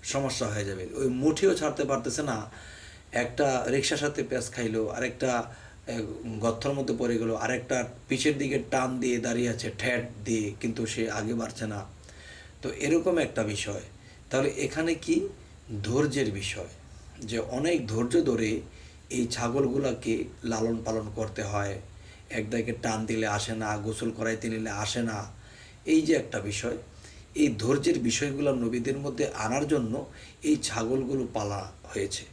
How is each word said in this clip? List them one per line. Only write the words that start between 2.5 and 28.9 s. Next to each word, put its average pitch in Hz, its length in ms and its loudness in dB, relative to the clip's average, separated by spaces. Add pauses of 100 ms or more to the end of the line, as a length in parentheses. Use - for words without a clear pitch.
একটা 123 600 2
রিকশার 139 260 2
সাথে 147 260 0
প্যাঁচ 120 280 -2
খাইলো, 110 360 0
আরেকটা, 123 640 0 (340)
এ, 117 140 -2 (380)
গর্তের 117 340 2
মধ্যে 127 260 0
পড়ে 120 180 2
গেলো, 113 180 2
আরেকটা 120 520 0 (200)
পিছের 139 300 4
দিকে 135 340 0
টান 127 280 2
দিয়ে 123 180 2
দাঁড়িয়ে 117 320 2
আছে 113 280 -2
ঠ্যাট 120 320 0 (160)
দিয়ে, 107 340 0
কিন্তু 117 260 -2
সে 113 260 -2
আগে 107 220 -2
বাড়ছে 113 340 -4
না। 101 180 -6 (760)
তো - 80 -4
এরকম 170 480 4
একটা 127 260 2
বিষয়। 101 380 -2 (480)
তাহলে 131 200 4
এখানে 160 460 0
কি? 170 320 2 (560)
ধৈর্যের 131 480 2
বিষয়, 101 360 -4 (520)
যে 110 200 -4
অনেক 139 480 0
ধৈর্য 120 380 4
ধরে 113 360 2 (480)
এই 123 180 0
ছাগলগুলাকে 123 960 2 (200)
লালন 113 420 0
পালন 110 300 -2
করতে 107 280 -4
হয়। 101 380 -2 (480)
এক 107 200 -2
দাগে 117 220 0
টান 110 340 -2
দিলে 110 220 0
আসে 104 280 0
না, 107 220 -2
গোসল 110 340 -2
করাইতে 113 380 -2
নিলে 110 200 -2
আসে 104 340 -2
না, 104 280 -2 (540)
এই 160 160 6
যে 160 120 4
একটা - 260 2
বিষয়, 104 380 -2 (580)
এই 143 220 4
ধৈর্যের 131 420 4
বিষয়গুলো 139 560 2
নবীদের 123 420 0